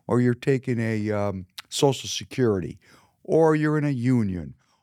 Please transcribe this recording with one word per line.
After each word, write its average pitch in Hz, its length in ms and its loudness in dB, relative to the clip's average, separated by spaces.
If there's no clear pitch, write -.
or 120 140 2
you're 123 140 4
taking 127 460 -2
a, 107 320 -2
um, 101 340 -4
Social 135 400 0
Security, 104 720 -2
or 160 320 4
you're 151 220 0
in 147 80 0
a 147 60 0
union, 110 640 0